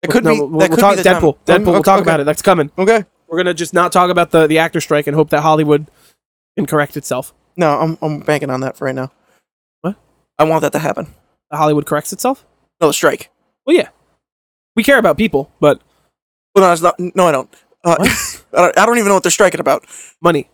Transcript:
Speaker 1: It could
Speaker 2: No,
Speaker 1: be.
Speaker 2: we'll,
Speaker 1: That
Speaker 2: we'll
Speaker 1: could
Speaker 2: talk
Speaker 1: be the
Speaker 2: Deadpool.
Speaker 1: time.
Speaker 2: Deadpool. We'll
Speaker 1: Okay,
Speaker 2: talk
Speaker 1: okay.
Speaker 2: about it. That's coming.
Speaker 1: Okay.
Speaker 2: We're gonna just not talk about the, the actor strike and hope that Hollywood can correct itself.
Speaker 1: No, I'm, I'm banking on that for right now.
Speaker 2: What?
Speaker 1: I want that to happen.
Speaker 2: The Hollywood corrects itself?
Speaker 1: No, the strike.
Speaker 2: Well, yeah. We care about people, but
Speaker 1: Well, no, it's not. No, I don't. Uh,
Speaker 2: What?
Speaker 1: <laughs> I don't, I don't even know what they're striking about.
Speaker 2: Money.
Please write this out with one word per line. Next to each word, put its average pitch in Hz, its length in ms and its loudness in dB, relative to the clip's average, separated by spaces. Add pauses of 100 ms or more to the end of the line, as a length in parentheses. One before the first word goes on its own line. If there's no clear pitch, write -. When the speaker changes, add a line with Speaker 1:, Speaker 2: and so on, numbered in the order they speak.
Speaker 1:
It 175 80 -6
could 240 140 0
Speaker 2:
No, 160 100 2
Speaker 1:
be. 151 60 0
Speaker 2:
we'll, 143 100 -4
Speaker 1:
That 165 200 0
Speaker 2:
we'll - 0 -
Speaker 1:
could 160 100 0
Speaker 2:
talk 202 180 4
Speaker 1:
be 185 60 -4
the 185 60 4
Speaker 2:
Deadpool. 165 360 2
Speaker 1:
time. 180 160 2
Speaker 2:
Deadpool. 214 60 -2
We'll 175 80 2
Speaker 1:
Okay, 202 80 2
Speaker 2:
talk 196 160 4
Speaker 1:
okay. 170 100 -2
Speaker 2:
about 160 120 0
it. - 20 -4
That's 151 180 -2
coming. 165 340 0
Speaker 1:
Okay. 202 300 0 (220)
Speaker 2:
We're 160 100 -6
gonna 180 160 -2
just 165 220 -8
not 175 160 0
talk 180 180 2
about 175 220 0
the, 160 160 4
the 156 100 2
actor 160 240 -2
strike 147 240 -2
and 143 100 -4
hope 151 140 0
that 147 120 0
Hollywood 151 440 0 (720)
can 190 80 -4
correct 147 320 -4
itself. 135 360 -10 (220)
Speaker 1:
No, 151 240 0
I'm, 160 220 -4
I'm 151 200 -6
banking 143 280 -4
on 127 120 -6
that 135 140 -8
for 143 100 -10
right 131 100 -6
now. 131 160 -10 (720)
Speaker 2:
What? 190 140 -6 (420)
Speaker 1:
I 151 80 4
want 160 180 0
that 143 100 -2
to - 60 -2
happen. 156 340 -8 (380)
Speaker 2:
The 147 60 -10
Hollywood 151 280 0
corrects 151 260 -6
itself? 254 340 -6 (360)
Speaker 1:
No, 165 60 2
the 143 60 2
strike. - 360 -2 (360)
Speaker 2:
Well, 311 100 2
yeah. - 140 0 (840)
We 220 80 0
care 277 140 4
about 214 200 2
people, 151 340 -2 (100)
but 147 180 2 (760)
Speaker 1:
Well, 190 100 4
no, 175 80 4
it's 160 80 -4
not. 175 180 0
No, 180 280 0
I 160 40 2
don't. 131 220 -4 (300)
Uh, 170 160 2
Speaker 2:
What? - 500 -4
Speaker 1:
<laughs> - 40 -18
I 170 80 2
don't, 175 180 2
I 202 80 4
don't 240 100 0
even 202 120 0
know 202 40 4
what 185 100 2
they're 175 80 0
striking 196 280 0
about. 147 260 -2 (360)
Speaker 2:
Money. - 320 0